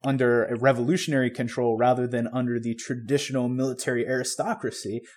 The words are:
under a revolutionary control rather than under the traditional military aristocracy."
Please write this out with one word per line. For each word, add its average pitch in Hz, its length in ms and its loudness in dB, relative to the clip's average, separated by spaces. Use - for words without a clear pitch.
under 127 420 4
a 117 140 -2
revolutionary 131 720 2
control 120 460 0
rather 123 280 4
than 120 220 -2
under 120 320 -2
the 117 160 -4
traditional 127 720 -2
military 127 580 -2
aristocracy." 123 960 -4